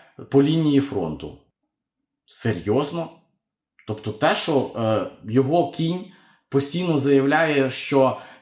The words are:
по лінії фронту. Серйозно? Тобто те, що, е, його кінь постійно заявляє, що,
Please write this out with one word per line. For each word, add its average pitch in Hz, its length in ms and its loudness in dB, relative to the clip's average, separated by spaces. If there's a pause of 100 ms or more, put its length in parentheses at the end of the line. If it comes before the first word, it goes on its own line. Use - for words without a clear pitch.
(320)
по 139 120 6
лінії 151 360 2
фронту. 80 580 -6 (880)
Серйозно? 120 840 -4 (760)
Тобто 107 240 -8
те, 165 240 0
що, 147 400 0
е, 110 320 0 (240)
його 135 400 2
кінь 175 340 -4 (440)
постійно 160 500 0
заявляє, 139 720 2
що, 131 460 0 (240)